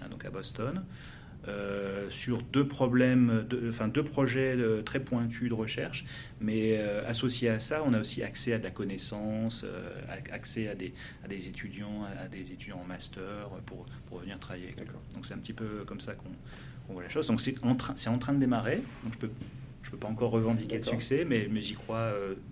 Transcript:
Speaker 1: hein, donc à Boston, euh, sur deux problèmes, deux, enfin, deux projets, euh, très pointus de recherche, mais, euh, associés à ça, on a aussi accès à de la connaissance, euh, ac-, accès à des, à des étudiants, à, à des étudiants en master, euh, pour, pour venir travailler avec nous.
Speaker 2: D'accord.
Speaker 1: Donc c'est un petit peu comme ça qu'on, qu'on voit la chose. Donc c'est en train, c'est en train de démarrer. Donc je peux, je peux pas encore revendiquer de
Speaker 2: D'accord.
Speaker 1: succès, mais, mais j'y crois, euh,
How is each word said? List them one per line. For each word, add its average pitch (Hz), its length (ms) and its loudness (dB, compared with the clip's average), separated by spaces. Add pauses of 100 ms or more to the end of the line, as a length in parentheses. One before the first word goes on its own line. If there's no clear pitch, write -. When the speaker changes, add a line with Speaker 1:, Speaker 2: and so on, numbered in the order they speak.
Speaker 1:
hein, - 80 -8
donc - 140 -10
à - 60 -6
Boston, 120 520 -2 (680)
euh, 101 640 -2
sur - 320 -2
deux 139 240 4
problèmes, 123 840 8
deux, 117 200 0
enfin, 113 180 2
deux 135 160 4
projets, 131 540 4
euh, 110 260 4
très - 160 -2
pointus 117 500 0
de 117 60 0
recherche, 110 500 -2 (360)
mais, 110 360 4
euh, 104 320 0
associés 120 420 2
à 110 100 4
ça, 156 260 0
on 127 60 6
a 110 80 6
aussi 110 240 -2
accès - 280 0
à 113 60 4
de 101 60 -4
la 92 80 -4
connaissance, 107 920 -2
euh, 92 260 -6 (180)
ac-, - 240 -8
accès 110 340 -4
à 104 80 -2
des, 92 180 -6 (320)
à - 40 -10
des 95 180 -6
étudiants, 101 560 -6
à, 98 220 -6
à 92 40 -8
des 95 220 -10
étudiants 92 320 -10
en 90 60 -10
master, 92 340 -8
euh, 101 420 -8
pour, 90 220 -10 (200)
pour 92 120 -10
venir 95 220 -8
travailler 90 240 -8
avec - 140 -10
nous. 104 80 -8
Speaker 2:
D'accord. - 160 -12 (120)
Speaker 1:
Donc - 100 -8
c'est - 100 -8
un - 40 -6
petit 113 140 -8
peu 107 340 -4
comme 104 140 -8
ça 107 140 -8
qu'on, - 160 -12 (580)
qu'on 95 60 -8
voit 87 100 -8
la 87 60 -8
chose. 151 180 0
Donc 113 120 4
c'est - 220 -2
en 123 140 6
train, - 180 -2
c'est - 160 -2
en 120 80 4
train 123 140 0
de 139 80 6
démarrer. 123 420 4 (220)
Donc 110 80 -4
je - 60 -8
peux, 110 120 -2 (540)
je - 80 -10
peux - 60 -8
pas 107 100 -4
encore 117 240 2
revendiquer 113 460 4
de 110 60 -4
Speaker 2:
D'accord. 117 100 0
Speaker 1:
succès, 135 300 4
mais, 117 240 4
mais 107 140 2
j'y 104 120 -4
crois, 110 240 -2
euh, 101 360 0 (180)